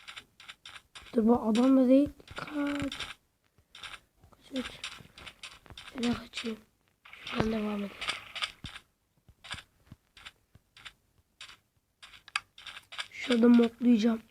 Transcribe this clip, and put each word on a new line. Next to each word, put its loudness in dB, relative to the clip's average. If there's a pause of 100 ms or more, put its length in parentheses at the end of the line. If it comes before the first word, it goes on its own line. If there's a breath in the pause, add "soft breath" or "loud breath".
(1160)
Dur 2
bu 2
adam 4
da 4
değil. 6 (260)
Kaç. -6 (1300)
Kaç -20
kaç. -8 (1160)
Nereye -2
kaçayım? -10 (680)
Şuradan -2
devam -6
edelim. -14 (4000)
Şurada 2
moklayacağım. 4